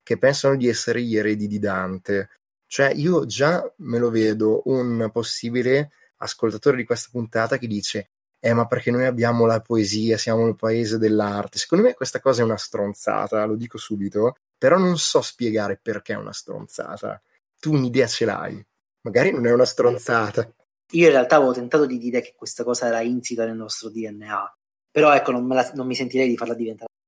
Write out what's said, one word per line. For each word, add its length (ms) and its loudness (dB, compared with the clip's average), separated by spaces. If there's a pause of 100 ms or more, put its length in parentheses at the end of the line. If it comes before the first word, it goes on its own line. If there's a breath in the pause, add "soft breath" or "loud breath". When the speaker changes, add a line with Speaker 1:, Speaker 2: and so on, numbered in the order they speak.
Speaker 1:
che 160 -2
pensano 380 2
di 120 2
essere 320 -2
gli 160 -2
eredi 300 0
di 140 -6
Dante. 720 -4 (360 soft breath)
Cioè, 280 0
io 300 0
già 540 0
me 200 -4
lo 120 2
vedo 560 2
un 460 0
possibile 800 -2 (260 soft breath)
ascoltatore 580 0
di 80 -4
questa 260 -4
puntata 480 -2
che 100 -8
dice: 420 -6 (300)
"Eh, 140 2
ma 120 2
perché 240 -2
noi 140 0
abbiamo 420 2
la 140 2
poesia, 560 0
siamo 300 0
il 100 0
paese 420 -2
dell'arte." 600 0
Secondo 260 2
me 100 2
questa 260 -6
cosa 200 2
è 40 4
una 120 0
stronzata, 880 -4
lo 100 -2
dico 240 -8
subito, 560 -2 (220)
però 220 4
non 200 2
so 220 2
spiegare 600 -2
perché 340 -8
è 20 -6
una 160 -12
stronzata. 920 -12 (360)
Tu 140 -2
un'idea 340 2
ce 180 -4
l'hai? 420 -4 (360)
Magari 280 2
non 160 0
è 60 4
una 120 6
stronzata. 840 0 (420)
Speaker 2:
Io 140 6
in 60 10
realtà 240 6
avevo 160 6
tentato 340 2
di 120 -4
dire 220 -2
che 160 -8
questa 280 -8
cosa 220 -2
era 140 0
insita 440 -2
nel 120 -4
nostro 340 -8
D 200 -8
N 120 -14
A, 300 -6 (380)
però 240 6
ecco, 160 2
non 160 -2
me 80 0
la, 200 2
non 120 -6
mi 80 -4
sentirei 340 0
di 80 0
farla 180 -6
diventare 360 -8 (180)